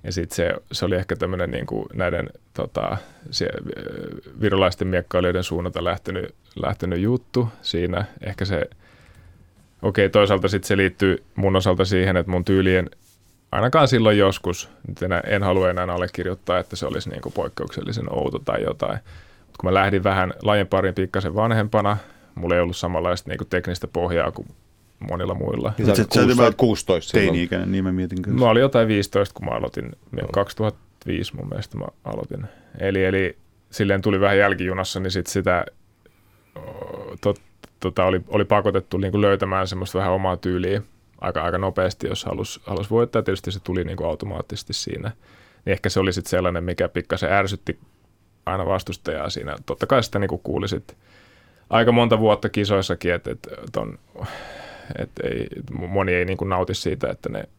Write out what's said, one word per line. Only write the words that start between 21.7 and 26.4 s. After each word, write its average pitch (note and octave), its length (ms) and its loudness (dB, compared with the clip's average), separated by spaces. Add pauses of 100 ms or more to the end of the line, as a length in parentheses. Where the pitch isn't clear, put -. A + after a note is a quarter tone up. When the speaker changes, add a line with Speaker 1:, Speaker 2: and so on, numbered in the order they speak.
Speaker 1:
mulla E2+ 200 0
ei F2 60 4
ollut F2 160 0
samanlaista F2 540 -2
niinku - 140 -6
teknistä F2+ 420 -4
pohjaa E2+ 460 0
kuin - 160 -12 (640)
monilla F#2 240 -4
muilla. - 440 -4
Speaker 2:
Niin A2 80 2
sä G2+ 80 6
Speaker 3:
Sä, G#2+ 80 4
Speaker 2:
olit G2+ 100 0
Speaker 3:
sä - 80 6
olit B2 100 6
Speaker 2:
kuus-, B2 100 4